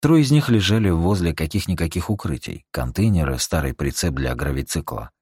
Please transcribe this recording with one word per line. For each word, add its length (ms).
Трое 200
из 80
них 200
лежали 400
возле 440
каких-никаких 760
укрытий, 600
контейнеры, 680
старый 340
прицеп 400
для 220
гравицикла. 760